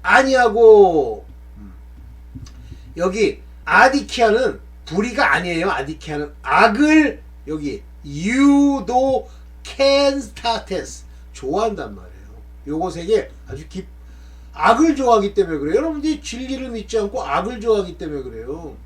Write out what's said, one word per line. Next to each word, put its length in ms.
아니하고. 1200
음. 140
여기 440
아디키아는 960
불의가 480
아니에요. 360
아디키아는 600
악을, 800
여기 340
유도 1200
켄스타테스, 1400
좋아한단 600
말이에요. 180
요거 220
세 160
개 220
아주 200
깊-, 180
악을 440
좋아하기 380
때문에 240
그래요. 180
여러분들이 440
진리를 500
믿지 280
않고 240
악을 380
좋아하기 380
때문에 240
그래요. 640